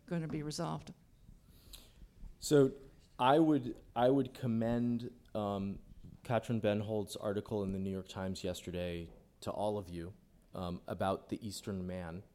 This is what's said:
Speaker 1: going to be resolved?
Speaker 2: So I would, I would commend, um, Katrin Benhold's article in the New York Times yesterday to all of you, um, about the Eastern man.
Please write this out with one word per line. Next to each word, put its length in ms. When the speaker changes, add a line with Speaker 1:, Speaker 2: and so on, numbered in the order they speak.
Speaker 1:
going 140
to 60
be 140
resolved? 500
Speaker 2:
So 320
I 200
would, 360
I 160
would 220
commend, 800
um, 440
Katrin 360
Benhold's 560
article 460
in 100
the 60
New 120
York 180
Times 340
yesterday 680
to 80
all 280
of 100
you, 240
um, 320
about 400
the 180
Eastern 400
man. 360